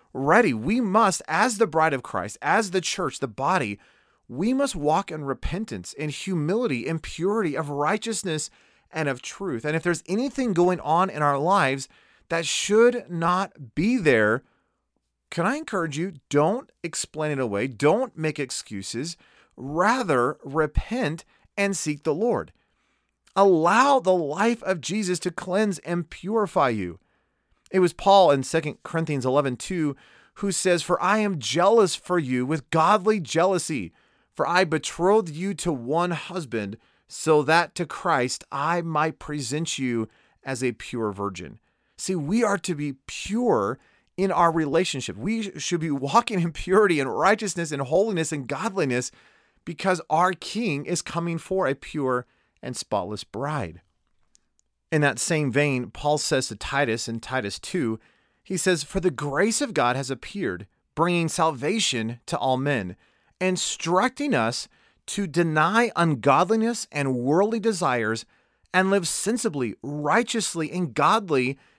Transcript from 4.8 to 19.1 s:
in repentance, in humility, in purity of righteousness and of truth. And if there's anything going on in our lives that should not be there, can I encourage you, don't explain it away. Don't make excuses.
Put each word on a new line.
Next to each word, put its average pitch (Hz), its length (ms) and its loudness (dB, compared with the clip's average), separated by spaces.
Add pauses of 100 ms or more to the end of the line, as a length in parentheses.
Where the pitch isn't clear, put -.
in 156 140 -8
repentance, 139 680 -6
in 151 160 -6
humility, 165 800 -2
in 160 120 -4
purity 185 580 -2
of 147 120 -4
righteousness 165 800 -2 (420)
and 156 180 -2
of 123 120 -4
truth. 147 440 -6
And 151 120 -2
if 156 60 -4
there's 170 240 -2
anything 240 480 -2
going 175 260 4
on 175 300 2
in 143 100 -4
our 143 180 4
lives 143 500 2 (400)
that 165 180 -2
should 233 640 4
not 170 640 -2
be 226 240 2
there, 120 460 4 (840)
can 170 160 -2
I 254 100 0
encourage 170 420 -4
you, 175 160 -4 (160)
don't 170 400 2 (120)
explain 151 500 -6
it 135 80 -2
away. 110 260 -2
Don't 156 500 2
make 156 220 -4
excuses. 127 800 -8 (400)